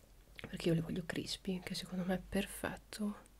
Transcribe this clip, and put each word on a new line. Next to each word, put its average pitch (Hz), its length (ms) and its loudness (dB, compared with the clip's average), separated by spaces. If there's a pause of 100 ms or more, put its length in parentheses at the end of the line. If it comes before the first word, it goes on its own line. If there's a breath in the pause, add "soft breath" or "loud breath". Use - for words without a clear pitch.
(480)
perché - 220 2
io 165 40 8
li 165 80 6
voglio 165 240 0
crispy, - 560 -2
che - 140 -4
secondo 185 280 -2
me 185 120 4
è 185 120 -2
perfetto, - 920 -2 (220)